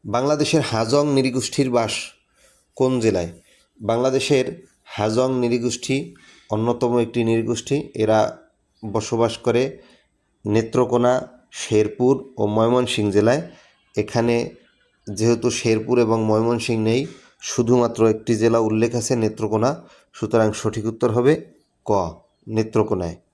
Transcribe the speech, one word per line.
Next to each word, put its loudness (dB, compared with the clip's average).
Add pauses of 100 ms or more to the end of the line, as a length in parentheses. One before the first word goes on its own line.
বাংলাদেশের 0
হাজং 2 (140)
নৃগোষ্ঠীর 0
বাস 2 (840)
কোন 2 (120)
জেলায়? 0 (480)
বাংলাদেশের 0 (500)
হাজং 0 (140)
নৃগোষ্ঠী -2 (540)
অন্যতম 0 (140)
একটি -4 (100)
নৃগোষ্ঠী। -2 (280)
এরা 4 (640)
বসবাস -2 (120)
করে 2 (800)
নেত্রকোনা, 2 (480)
শেরপুর 2 (240)
ও -2 (120)
ময়মনসিংহ 0
জেলায়। 4 (540)
এখানে 0 (720)
যেহেতু 0 (120)
শেরপুর 0 (100)
এবং 0 (120)
ময়মনসিংহ 0
নেই, 0 (500)
শুধুমাত্র 2 (120)
একটি -2
জেলা 4
উল্লেখ 0
আছে, -4 (100)
নেত্রকোনা, 0 (460)
সুতরাং 2 (140)
সঠিক -4
উত্তর -2
হবে 4 (520)
ক, -4 (640)
নেত্রকোনায়। -2 (180)